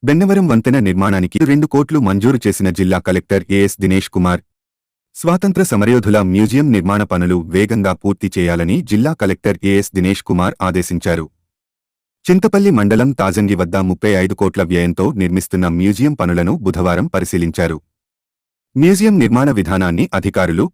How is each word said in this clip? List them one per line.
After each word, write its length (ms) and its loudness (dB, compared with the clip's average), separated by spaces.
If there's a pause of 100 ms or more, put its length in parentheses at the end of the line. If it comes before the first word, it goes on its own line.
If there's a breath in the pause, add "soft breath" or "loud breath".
బెన్నవరం 460 2
వంతెన 300 2
నిర్మాణానికి 640 0
రెండు 220 2
కోట్లు 340 0
మంజూరు 420 2
చేసిన 280 -2
జిల్లా 300 0
కలెక్టర్ 500 -2
ఏఎస్ 300 0
దినేష్ 300 0
కుమార్. 320 0 (720)
స్వాతంత్ర 460 0
సమరయోధుల 600 2
మ్యూజియం 500 2
నిర్మాణ 300 0
పనులు 360 0 (100)
వేగంగా 460 0
పూర్తి 360 -4
చేయాలని 520 -2
జిల్లా 320 0
కలెక్టర్ 500 -2
ఏఎస్ 300 0
దినేష్ 300 -2
కుమార్ 380 -2
ఆదేశించారు. 640 -4 (1000)
చింతపల్లి 460 2
మండలం 420 2
తాజంగి 460 0
వద్ద 240 -2
ముప్పై 320 0
ఐదు 200 0
కోట్ల 280 -2
వ్యయంతో 540 0
నిర్మిస్తున్న 580 -2
మ్యూజియం 400 0
పనులను 440 -2
బుధవారం 500 -2
పరిశీలించారు. 720 -4 (960)
మ్యూజియం 420 2
నిర్మాణ 320 2
విధానాన్ని 540 0 (100)
అధికారులు 580 -2